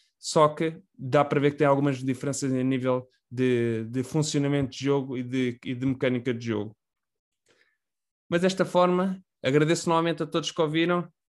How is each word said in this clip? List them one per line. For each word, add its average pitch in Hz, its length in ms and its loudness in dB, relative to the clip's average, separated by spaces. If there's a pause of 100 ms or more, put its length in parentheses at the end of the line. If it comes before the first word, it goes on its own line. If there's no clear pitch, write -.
(180)
só 151 300 4
que 160 300 -2 (200)
dá 135 260 2
para 143 160 0
ver 143 120 4
que 147 60 -12
tem 151 80 4
algumas 139 320 2
diferenças 131 540 -4
em 127 120 -2
nível 127 440 -2 (220)
de, 117 600 0
de 127 120 -2
funcionamento 143 680 0
de - 140 -10
jogo 139 320 0
e 127 60 -6
de, 123 420 -2
e 139 100 -6
de 123 100 -6
mecânica 127 480 -2
de 117 140 -6
jogo. 107 280 -4 (1600)
Mas 170 100 0
desta 185 240 0
forma, 180 560 0 (220)
agradeço 151 460 2
novamente 165 340 0
a 156 40 -2
todos 156 240 -4
que - 100 -4
ouviram. 170 460 0 (240)